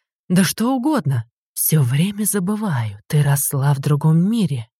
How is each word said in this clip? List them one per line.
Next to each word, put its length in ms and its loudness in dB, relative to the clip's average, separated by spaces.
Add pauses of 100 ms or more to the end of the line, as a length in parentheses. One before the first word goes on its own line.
(300)
да 140 4
что 320 0
угодно. 500 0 (280)
Всё 300 0
время 400 0
забываю, 840 -4
ты 140 2
росла 540 0
в 40 -4
другом 380 2
мире. 500 0 (120)